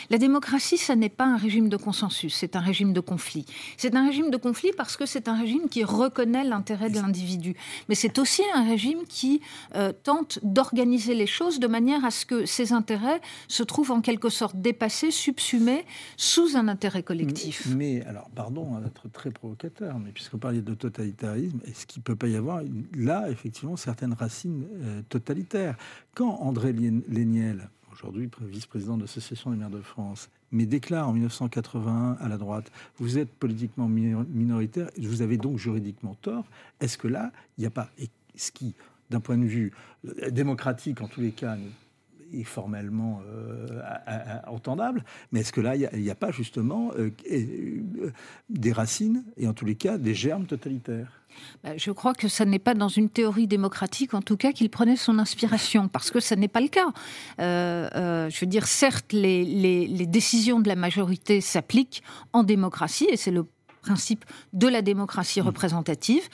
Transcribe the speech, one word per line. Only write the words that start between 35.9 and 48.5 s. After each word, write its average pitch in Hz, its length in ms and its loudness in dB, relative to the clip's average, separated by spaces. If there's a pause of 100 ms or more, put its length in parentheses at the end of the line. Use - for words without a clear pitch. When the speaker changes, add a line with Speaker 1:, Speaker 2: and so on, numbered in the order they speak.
Speaker 2:
tort », 226 220 -4 (380)
est-ce 127 160 -4
que - 100 -6
là, 196 240 -4 (260)
il - 40 -6
n'y 113 60 0
a 110 40 -4
pas, 117 260 -8
et 123 120 -10 (260)
ce - 160 -8
qui, 123 240 -10 (340)
d'un 120 120 -2
point 120 160 -2
de 123 80 4
vue, 110 260 0 (340)
euh, - 240 -8
démocratique 131 720 -2
en 107 60 -8
tous - 140 -10
les 113 100 -2
cas, 110 260 -8 (760)
est 117 100 -6
formellement, 104 840 -6
euh, 113 560 -12
à, - 280 -10
à, 110 260 -8
à, - 140 -14
entendable, 170 540 -4 (260)
mais 113 100 0
est-ce 110 120 -6
que 127 80 0
là, 123 140 0
il 143 40 0
n'y 135 60 0
a, - 100 -6
il 107 60 -4
n'y 101 80 -2
a 98 60 -4
pas 180 160 -4
justement, 131 680 -2
euh, 107 140 -2 (200)
euh, 156 800 -4 (380)
des 123 220 0